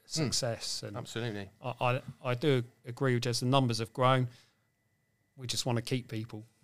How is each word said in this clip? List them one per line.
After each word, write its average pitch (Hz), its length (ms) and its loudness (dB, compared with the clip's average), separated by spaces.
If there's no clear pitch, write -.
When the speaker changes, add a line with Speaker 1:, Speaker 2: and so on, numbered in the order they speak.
Speaker 1:
a - 20 -20
Speaker 2:
Mm. - 40 -14
Speaker 1:
success. 120 720 -2
And 107 140 -8
Speaker 2:
Absolutely. 110 520 -6
Speaker 1:
I, 123 180 -4
I, 127 200 2
I 123 100 0
do 127 300 2
agree 127 280 0
with 120 100 2
Jez. 120 180 0
The 127 40 -2
numbers 123 340 4
have 113 140 -4
grown. 127 340 4
We 131 120 -14
just - 180 -4
wanna 117 160 2
keep 123 280 -2
people. 110 360 -8